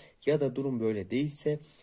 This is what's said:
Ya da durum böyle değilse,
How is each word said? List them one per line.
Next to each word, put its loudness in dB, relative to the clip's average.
Ya 4
da 0
durum -2
böyle 0
değilse, 0